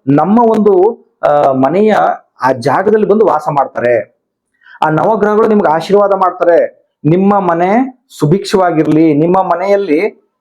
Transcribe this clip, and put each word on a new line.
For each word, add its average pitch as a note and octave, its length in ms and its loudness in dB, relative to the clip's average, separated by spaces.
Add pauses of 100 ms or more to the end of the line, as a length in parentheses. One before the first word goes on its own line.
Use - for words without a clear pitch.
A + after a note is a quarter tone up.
ನಮ್ಮ D#3 320 2
ಒಂದು, G#3+ 680 2 (180)
ಆ, D3 280 2
ಮನೆಯ E3 440 0 (460)
ಆ C3 100 0
ಜಾಗದಲ್ಲಿ F3+ 560 0
ಬಂದು E3+ 180 2
ವಾಸ D3+ 260 -2
ಮಾಡ್ತಾರೆ. B2 440 -2 (880)
ಆ D#3 60 0
ನವಗ್ರಹಗಳು G#3 580 0
ನಿಮ್ಗೆ G3 260 0
ಆಶೀರ್ವಾದ G3 400 0
ಮಾಡ್ತಾರೆ. F3 760 -2 (160)
ನಿಮ್ಮ G3 340 2
ಮನೆ F#3+ 640 -2 (160)
ಸುಭಿಕ್ಷವಾಗಿರ್ಲಿ, D#3+ 920 0
ನಿಮ್ಮ F3 300 0
ಮನೆಯಲ್ಲಿ F#3 840 -2 (120)